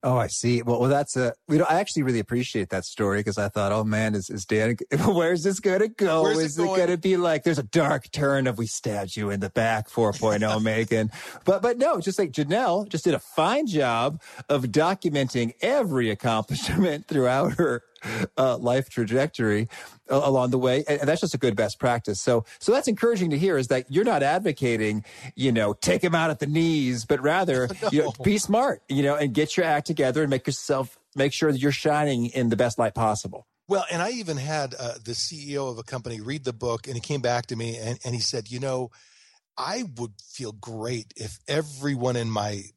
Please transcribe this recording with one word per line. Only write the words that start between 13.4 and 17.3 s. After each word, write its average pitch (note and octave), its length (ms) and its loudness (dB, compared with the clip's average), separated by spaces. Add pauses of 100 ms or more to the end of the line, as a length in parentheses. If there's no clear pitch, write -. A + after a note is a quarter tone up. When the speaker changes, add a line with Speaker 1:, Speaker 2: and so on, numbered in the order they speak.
Speaker 1:
job C#3 560 0 (260)
of C#3 160 2
documenting C#3 960 0
every F3+ 480 2
accomplishment C3+ 1000 0
<laughs> - 0 -
throughout C3+ 500 2